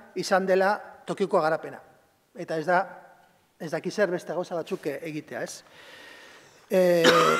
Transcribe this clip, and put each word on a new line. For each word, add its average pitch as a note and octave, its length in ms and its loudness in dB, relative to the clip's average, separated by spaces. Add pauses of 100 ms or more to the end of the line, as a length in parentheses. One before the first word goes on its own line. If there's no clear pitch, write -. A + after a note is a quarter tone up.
(140)
izan F#3 320 0
dela F#3+ 300 4 (300)
tokiko F3+ 360 0
garapena. D#3 400 -2 (560)
Eta E3 200 -6
ez D3+ 80 -4
da, F3+ 160 2 (760)
ez E3+ 160 -10
daki E3 160 -6
zer G3 240 0
beste E3+ 200 -6
gauza F3 200 -6
batzuk, E3+ 320 -6
eh, C#3+ 140 -6 (100)
egitea, C#3+ 320 -10
ez? - 200 -12 (1080)
Eh, F3 380 4 (320)